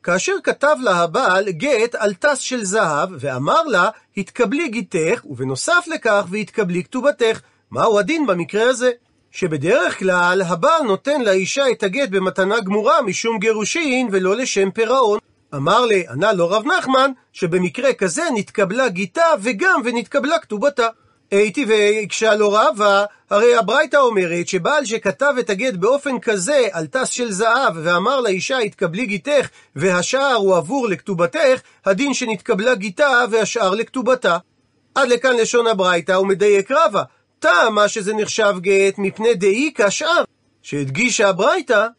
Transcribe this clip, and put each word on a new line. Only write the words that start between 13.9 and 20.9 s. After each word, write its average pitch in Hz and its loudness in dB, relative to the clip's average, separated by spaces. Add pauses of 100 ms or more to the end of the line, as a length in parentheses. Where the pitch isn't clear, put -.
ולא 190 0
לשם 202 -2
פירעון. 226 0 (360)
אמר 180 2
לי, 196 0
ענה 180 0
לו 170 0
רב 214 -2
נחמן, 269 2 (220)
שבמקרה 185 -2
כזה 202 -4 (120)
נתקבלה 214 -2
גיתה, 202 -2 (180)
וגם 277 0
ונתקבלה 262 -2
כתובתה. 233 -2 (420)